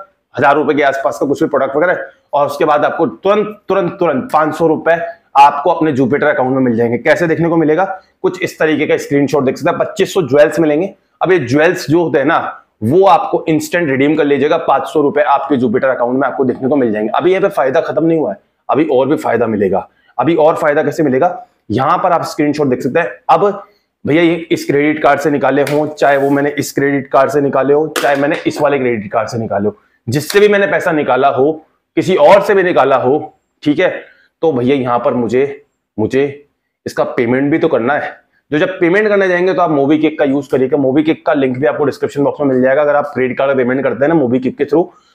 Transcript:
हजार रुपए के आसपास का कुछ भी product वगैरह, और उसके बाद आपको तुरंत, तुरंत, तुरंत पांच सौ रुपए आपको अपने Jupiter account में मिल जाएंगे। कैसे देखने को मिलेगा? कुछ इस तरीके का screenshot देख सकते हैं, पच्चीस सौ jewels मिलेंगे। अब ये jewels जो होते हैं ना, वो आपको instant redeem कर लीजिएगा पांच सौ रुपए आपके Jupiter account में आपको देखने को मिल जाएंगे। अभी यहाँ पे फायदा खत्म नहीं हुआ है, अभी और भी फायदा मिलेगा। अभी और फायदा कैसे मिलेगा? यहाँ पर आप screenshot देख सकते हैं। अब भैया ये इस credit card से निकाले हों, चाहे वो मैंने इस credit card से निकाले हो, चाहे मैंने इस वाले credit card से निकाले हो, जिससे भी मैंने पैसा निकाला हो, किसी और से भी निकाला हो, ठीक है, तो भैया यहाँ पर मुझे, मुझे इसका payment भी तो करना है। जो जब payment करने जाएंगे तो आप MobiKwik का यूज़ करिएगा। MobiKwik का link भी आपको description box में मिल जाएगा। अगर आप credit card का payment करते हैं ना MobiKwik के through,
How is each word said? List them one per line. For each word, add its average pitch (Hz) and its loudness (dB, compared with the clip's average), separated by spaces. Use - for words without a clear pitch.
हजार 143 2
रुपए 151 0
के 143 0
आसपास 135 -2
का 160 -2
कुछ 139 -2
भी 160 0
product 135 -2
वगैरह, 170 -2
और 143 2
उसके 139 -2
बाद 151 2
आपको 151 0
तुरंत, 208 -2
तुरंत, 190 -2
तुरंत - -2
पांच 156 0
सौ 170 0
रुपए 160 0
आपको 143 4
अपने 160 0
Jupiter 135 0
account 135 0
में 135 0
मिल 123 0
जाएंगे। 117 0
कैसे 156 0
देखने 160 0
को 165 0
मिलेगा? 160 2
कुछ 180 -2
इस 165 -8
तरीके 156 0
का 160 2
screenshot 143 0
देख 123 -2
सकते 175 -2
हैं, 170 -4
पच्चीस - -2
सौ 196 0
jewels 147 2
मिलेंगे। 160 0
अब 160 2
ये 180 4
jewels 147 0
जो 170 2
होते 156 0
हैं 135 0
ना, 160 2
वो 160 4
आपको 170 2
instant 160 -2
redeem 135 2
कर 156 0
लीजिएगा 143 2
पांच 139 0
सौ - 0
रुपए 143 0
आपके 139 0
Jupiter 120 0
account 123 0
में 139 0
आपको 131 -2
देखने 127 -2
को 123 2
मिल 120 0
जाएंगे। 107 -4
अभी 151 0
यहाँ 190 0
पे 196 0
फायदा 160 0
खत्म 151 -4
नहीं 165 0
हुआ 131 -2
है, 98 -10
अभी 131 0
और 131 2
भी 147 2
फायदा 117 -2
मिलेगा। 98 -2
अभी 147 0
और 156 4
फायदा 151 0
कैसे 147 -2
मिलेगा? 139 0
यहाँ 135 0
पर 180 0
आप 165 0
screenshot 147 -2
देख 123 -2
सकते 135 0
हैं। 156 -4
अब 170 2
भैया 151 2
ये 170 2
इस 156 -2
credit 143 0
card 143 0
से 165 0
निकाले 139 0
हों, 147 0
चाहे 143 0
वो 139 0
मैंने 143 0
इस 131 -8
credit 139 -2
card 135 2
से 147 0
निकाले 139 0
हो, 156 2
चाहे 143 0
मैंने 143 -2
इस 151 -4
वाले 135 0
credit 120 -4
card 110 -4
से 120 -8
निकाले 104 -2
हो, 101 -6
जिससे 147 0
भी 208 6
मैंने 202 2
पैसा 175 -2
निकाला 135 0
हो, 135 2
किसी 170 0
और 165 6
से 208 0
भी 196 4
निकाला 139 2
हो, 135 -2
ठीक 147 0
है, 175 2
तो 160 2
भैया 127 2
यहाँ 123 0
पर 123 0
मुझे, 123 -2
मुझे 135 -2
इसका - -4
payment 131 -2
भी 160 0
तो 165 0
करना 131 0
है। - -6
जो 151 -2
जब 185 -4
payment 190 2
करने 202 2
जाएंगे 180 0
तो 170 0
आप 170 0
MobiKwik 151 2
का 156 0
यूज़ 139 -2
करिएगा। 135 0
MobiKwik 147 0
का 170 0
link 131 -2
भी 143 -2
आपको 147 0
description 143 -2
box 123 -2
में 143 0
मिल 131 2
जाएगा। 135 2
अगर 147 2
आप 143 -2
credit 127 -2
card 139 0
का 139 0
payment 127 0
करते 127 0
हैं 156 2
ना 165 2
MobiKwik 127 0
के 143 -4
through, 160 0